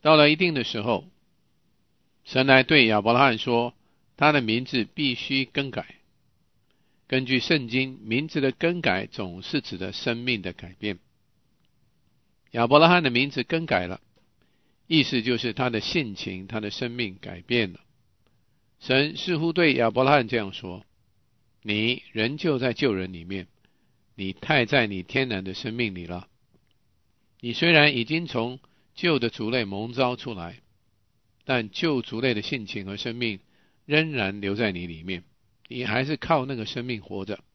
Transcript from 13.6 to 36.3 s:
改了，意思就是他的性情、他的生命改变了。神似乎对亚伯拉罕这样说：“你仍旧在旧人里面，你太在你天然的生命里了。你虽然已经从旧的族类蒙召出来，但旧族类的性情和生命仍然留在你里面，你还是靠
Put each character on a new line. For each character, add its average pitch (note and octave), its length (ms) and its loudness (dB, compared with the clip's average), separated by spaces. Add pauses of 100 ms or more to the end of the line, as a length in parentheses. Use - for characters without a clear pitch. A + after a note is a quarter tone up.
改 F#2 220 0
了， F#2 120 -8 (880)
意 D#3 160 4
思 B2+ 180 0
就 A#2+ 160 0
是 A#2 140 -4
他 B2+ 180 -2
的 A2 120 -2
性 B2 340 -4
情、 F#2+ 320 -10
他 A2 140 -8
的 G#2 100 -8
生 B2 200 -6
命 A2+ 280 -6
改 F2 220 -14
变 A2 320 0
了。 - 80 -20 (1000)
神 C#3+ 380 0
似 F3 200 -2
乎 E3 140 0
对 D#3+ 220 4
亚 A#2 180 2
伯 C3 140 2
拉 C#3+ 80 6
罕 B2+ 140 4
这 A#2+ 100 -2
样 G2 160 -4
说 F#2 320 -12 (760)
：“你 A2 400 0 (120)
仍 A#2 240 0
旧 D3+ 200 0
在 B2 140 0
旧 A#2+ 220 2
人 F#2 180 -4
里 E2+ 140 -12
面， F#2+ 220 -8 (680)
你 F#2+ 160 -6
太 C3 340 2
在 A#2+ 220 2
你 F#2+ 160 -6
天 C3+ 240 -2
然 G2 160 -4
的 F#2+ 100 -8
生 - 200 -8
命 A2+ 200 -2
里 F2 120 -10
了。 F2 220 -10 (1120)
你 A#2+ 120 -6
虽 E3+ 180 2
然 D3 240 6
已 A#2 80 0
经 D#3+ 220 -2
从 B2 340 -4 (360)
旧 D#3+ 240 0
的 A#2 100 0
族 A2 220 -4
类 B2 140 0
蒙 G2+ 260 -8
召 B2 240 0
出 A#2+ 180 -12
来， F2 280 -12 (840)
但 A#2+ 260 -2
旧 D3 320 0
族 A2+ 200 -6
类 B2+ 120 2
的 G#2 80 -2
性 A#2 240 -6
情 G2 200 -8
和 G2 100 -8
生 A#2 220 -6
命 A2 220 -4 (460)
仍 D#3 260 2
然 G#2 280 -2
留 G2+ 160 -2
在 G#2+ 160 0
你 F2 160 -6
里 D#2+ 160 -12
面， F2+ 200 -6 (440)
你 B2 160 -8
还 A#2 220 -2
是 D3+ 100 -2
靠 D3 300 0